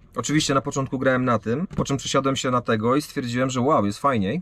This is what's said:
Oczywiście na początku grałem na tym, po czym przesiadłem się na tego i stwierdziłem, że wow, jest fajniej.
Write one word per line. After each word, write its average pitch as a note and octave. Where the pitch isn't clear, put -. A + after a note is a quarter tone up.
Oczywiście C#3+
na C#3
początku C3+
grałem B2+
na A#2
tym, C3
po -
czym C#3
przesiadłem C3+
się C3
na A#2+
tego A#2
i D3+
stwierdziłem, B2+
że B2+
wow, C3
jest G2+
fajniej. A#2+